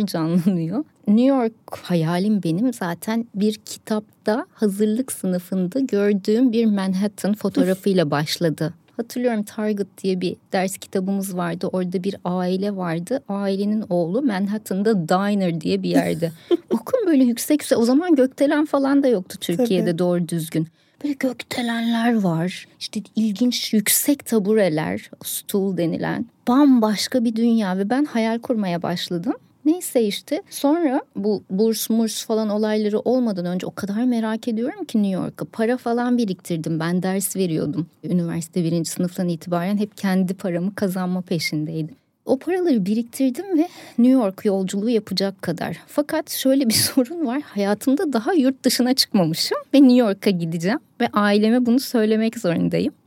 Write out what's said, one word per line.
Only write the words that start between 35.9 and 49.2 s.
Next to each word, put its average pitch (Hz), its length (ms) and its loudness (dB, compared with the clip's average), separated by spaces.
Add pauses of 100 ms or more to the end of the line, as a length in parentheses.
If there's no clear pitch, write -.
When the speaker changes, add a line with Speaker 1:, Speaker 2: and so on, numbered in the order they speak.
Speaker 1:
biriktirdim. 170 640 -4
Ben 170 220 0
ders 190 340 -2
veriyordum. 160 500 -2 (180)
Üniversite 165 600 -2
birinci 165 260 -2
sınıftan 180 380 -2
itibaren 175 500 -2
hep 208 180 -4
kendi 185 380 0
paramı 180 400 -4
kazanma 185 480 -2
peşindeydim. 156 720 -4 (300)
O 269 140 0
paraları 320 480 0
biriktirdim 262 720 -2
ve 349 100 2 (300)
New 233 140 6
York 220 320 2
yolculuğu 196 460 0
yapacak 196 520 -2
kadar. 165 340 -6 (100)
Fakat 311 440 -2
şöyle 269 380 2
bir 214 60 2
<laughs> - 200 0
sorun 285 320 0
var. 262 160 -2
Hayatımda 262 720 0
daha 240 200 0
yurt 269 320 2
dışına 254 300 2
çıkmamışım 185 640 0 (160)